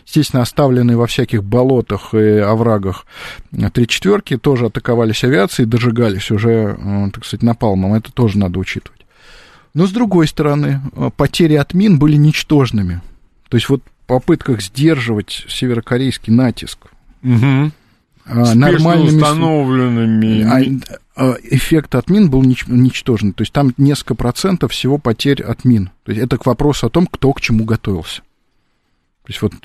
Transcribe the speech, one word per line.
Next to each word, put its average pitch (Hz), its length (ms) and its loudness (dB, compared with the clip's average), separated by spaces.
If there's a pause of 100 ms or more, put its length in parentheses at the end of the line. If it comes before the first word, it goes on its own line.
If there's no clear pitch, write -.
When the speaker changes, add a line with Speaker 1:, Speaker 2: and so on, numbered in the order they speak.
Speaker 1:
Естественно, 135 380 0
оставленные 123 540 2
во 117 100 2
всяких 113 360 -2
болотах 120 720 0
и 107 240 4
оврагах, 104 720 0 (440)
э, 104 200 -4
три 120 160 0
четверки 196 500 -2
тоже 120 300 0
атаковались 117 560 -2
авиацией, 135 440 0
дожигались 113 600 0
уже, 110 480 0
э, 101 340 -4
так - 140 -14
сказать, - 160 -10
напалмом. 107 540 0
Это 110 160 -4
тоже 107 260 0
надо 92 220 -2
учитывать. - 400 -10 (760)
Но, 175 140 2
с 185 40 -4
другой 190 360 2
стороны, 143 540 -2 (160)
э, 131 180 -4
потери 151 380 0
от 143 200 0
мин 190 240 4
были 147 200 4
ничтожными. 127 800 0 (480)
То - 80 -2
есть 113 140 -2
вот 135 120 0
в - 240 -20
попытках 127 560 0
сдерживать 120 840 -2
северокорейский 123 840 -4
натиск, 117 540 -2 (340)
Speaker 2:
Мгм. 131 500 2 (540)
Speaker 1:
а, 120 220 0
Speaker 2:
Спешно 113 80 4
Speaker 1:
нормальными 160 540 4
с- 151 40 4
Speaker 2:
установленными 127 1300 2
Speaker 1:
а, 123 160 2
Speaker 2:
ми- 131 220 -2 (340)
Speaker 1:
а, 131 280 0
эффект 139 520 0
от 123 140 -2
мин 196 200 4
был 131 140 2
нич-, 127 240 2
ничтожный. 120 640 0
То 107 120 -6
есть - 100 -8
там 139 240 0
несколько 139 360 0
процентов 135 600 -2
всего 135 240 -2
потерь 135 440 -2
от - 220 -8
мин. 110 260 2 (140)
То - 80 -8
есть 107 100 -4
это 123 160 -2
к - 80 -6
вопросу 135 420 0
о - 20 -4
том, 175 180 0
кто - 240 -2
к - 80 -4
чему 110 240 0
готовился. 110 600 -6 (1000)
То - 60 -18
есть - 120 -12
вот, 107 120 -2 (120)